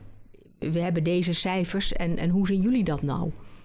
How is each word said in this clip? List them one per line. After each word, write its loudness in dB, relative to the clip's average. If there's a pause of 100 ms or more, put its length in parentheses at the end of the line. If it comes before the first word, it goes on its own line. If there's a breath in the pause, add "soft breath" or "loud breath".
(580)
"We -2
hebben 0
deze 2
cijfers 0
en, 0
en 0
hoe 4
zien 2
jullie 4
dat 0
nou?" -2 (340 loud breath)